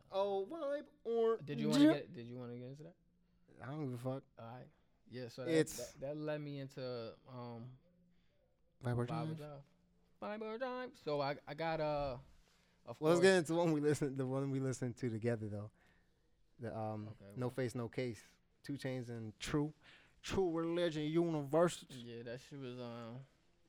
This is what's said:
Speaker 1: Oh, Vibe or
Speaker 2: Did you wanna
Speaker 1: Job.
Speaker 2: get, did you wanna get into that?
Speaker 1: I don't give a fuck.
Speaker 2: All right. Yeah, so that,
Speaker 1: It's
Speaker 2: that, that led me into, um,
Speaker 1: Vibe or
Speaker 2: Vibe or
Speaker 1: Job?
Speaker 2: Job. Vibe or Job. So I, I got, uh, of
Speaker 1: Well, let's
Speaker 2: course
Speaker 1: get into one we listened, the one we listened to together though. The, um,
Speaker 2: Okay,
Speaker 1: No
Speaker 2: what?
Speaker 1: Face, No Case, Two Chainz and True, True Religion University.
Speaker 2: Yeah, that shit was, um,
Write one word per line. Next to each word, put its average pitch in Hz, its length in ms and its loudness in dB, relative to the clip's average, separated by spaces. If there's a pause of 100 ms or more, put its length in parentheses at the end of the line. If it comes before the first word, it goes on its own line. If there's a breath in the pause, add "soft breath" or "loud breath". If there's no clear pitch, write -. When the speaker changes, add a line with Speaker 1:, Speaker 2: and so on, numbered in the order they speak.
(120)
Speaker 1:
Oh, 196 400 2
Vibe 294 320 -2 (220)
or 226 400 4
Speaker 2:
Did 143 140 -4
you 147 100 2
wanna 277 160 8
Speaker 1:
Job. 311 80 8
Speaker 2:
get, - 200 -4
did 120 140 -10
you 120 100 -10
wanna 120 180 -10
get 123 120 -10
into 139 160 -14
that? 165 100 -16 (680)
Speaker 1:
I 113 80 -8
don't 151 180 -4
give 123 40 -4
a 123 40 -6
fuck. 131 260 -4 (160)
Speaker 2:
All 113 60 -12
right. 127 220 -12 (420)
Yeah, 123 200 -10
so 127 160 -10
that, 165 60 0
Speaker 1:
It's 156 260 2
Speaker 2:
that, 123 240 -12
that 147 160 -6
led 151 240 -4
me 143 180 -8
into, 135 220 -10 (480)
um, 120 340 -10 (1200)
Speaker 1:
Vibe 120 120 2
or 120 80 2
Speaker 2:
Vibe 120 260 -2
or 160 40 -4
Speaker 1:
Job? - 20 -8
Speaker 2:
Job. 147 240 -12 (600)
Vibe 214 200 -6
or 220 160 -4
Job. 254 320 -4 (160)
So 147 160 0
I, 139 140 0 (120)
I 147 60 -8
got, 160 260 -2
uh, 147 360 0 (680 soft breath)
of 117 140 -10
Speaker 1:
Well, 156 140 6
let's 175 60 6
Speaker 2:
course - 40 6
Speaker 1:
get 190 140 10
into 160 180 2
one 170 180 6
we 151 80 4
listened, 147 360 2
the 131 80 0
one 135 260 0
we 135 80 0
listened 131 380 0
to 127 120 0
together 110 400 0
though. 104 220 -6 (880 soft breath)
The, 117 180 -6
um, 107 340 -4
Speaker 2:
Okay, - 260 -16
Speaker 1:
No 123 100 0
Speaker 2:
what? 120 80 -4
Speaker 1:
Face, 127 200 0
No 120 120 -2
Case, 123 320 -4 (440)
Two 143 100 -6
Chainz 127 360 -4
and 113 300 -6
True, 151 340 2 (480 loud breath)
True 185 300 2
Religion 165 520 2
University. 156 920 4 (100)
Speaker 2:
Yeah, 120 180 -10
that 120 160 -6 (100)
shit 143 100 -10
was, 123 200 -6
um, 117 400 -8 (500 soft breath)